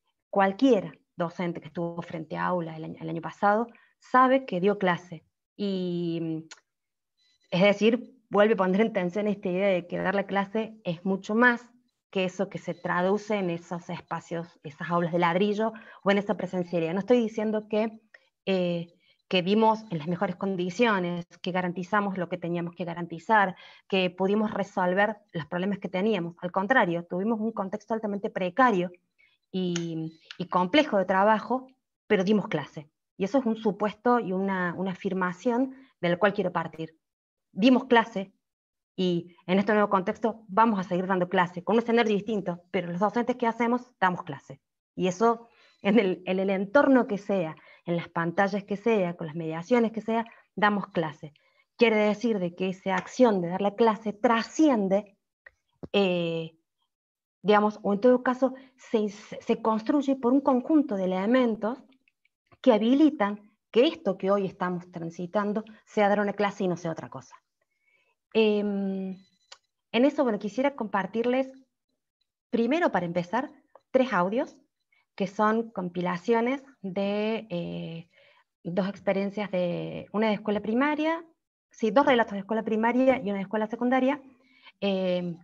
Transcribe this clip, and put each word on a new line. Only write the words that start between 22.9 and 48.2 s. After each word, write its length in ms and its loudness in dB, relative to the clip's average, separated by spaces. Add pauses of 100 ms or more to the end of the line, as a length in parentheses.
que 200 2
pudimos 460 0
resolver 640 0 (140)
los 140 -6
problemas 320 -4
que 120 -8
teníamos. 500 -2
Al 100 -6
contrario, 540 0
tuvimos 360 -4
un 120 -4
contexto 400 -6
altamente 380 -4
precario 600 0 (640)
y, 640 -4 (200)
y 80 -8
complejo 500 0
de 80 2
trabajo, 640 0 (400)
pero 180 2
dimos 240 0
clase. 400 -8 (300)
Y 60 -4
eso 140 0
es 60 -2
un 120 0
supuesto 600 0
y 140 -4
una, 460 -2
una 140 -4
afirmación 840 -2 (260)
de 80 0
la 80 0
cual 160 2
quiero 200 -4
partir. 440 -8 (560)
Dimos 320 4
clase 480 2 (680)
y 360 -2 (100)
en 140 2
este 140 0
nuevo 140 4
contexto 600 -2
vamos 320 4
a 20 -2
seguir 240 -2
dando 220 0
clase, 340 0
con 140 2
un 60 2
escenario 300 2
distinto, 600 -4
pero 180 -4
los 80 -6
docentes 380 0
que 100 -2
hacemos, 540 -2
damos 240 0
clase. 360 -14 (360)
Y 100 -2
eso, 400 0 (360)
en 180 4
el, 260 0
en 140 -2
el 100 0
entorno 560 4
que 100 -4
sea, 380 -4 (300)
en 100 -2
las 140 -4
pantallas 560 -2